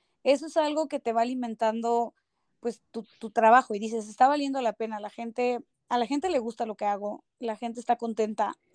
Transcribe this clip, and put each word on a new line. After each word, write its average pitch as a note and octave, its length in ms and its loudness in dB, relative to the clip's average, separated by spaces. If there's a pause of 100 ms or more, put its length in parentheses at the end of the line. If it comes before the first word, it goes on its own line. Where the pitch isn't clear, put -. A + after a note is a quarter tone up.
(240)
Eso C4+ 220 2
es D#4+ 120 -4
algo D4+ 300 0
que C#4+ 120 -6
te A#3 120 -4
va A3+ 120 0
alimentando, A#3 920 -2 (460)
pues, A#3 220 -8 (100)
tu, A3+ 120 -10 (160)
tu A3+ 120 -12
trabajo A#3 440 6
y G3+ 40 -6
dices, A3 280 -6
"Está A3 200 4
valiendo C#4 340 0
la A3+ 120 0
pena". A3 260 -6
La G#3 100 -10
gente, A#3 500 -2 (300)
a B3 80 0
la A#3+ 80 2
gente C#4+ 240 -2
le E4+ 100 0
gusta A3+ 280 -4
lo G#3+ 80 -8
que G#3 100 -6
hago, G3+ 380 -4 (160)
la A3 180 -6
gente A#3 220 -8
está A#3+ 180 0
contenta, G#3+ 560 -2 (220)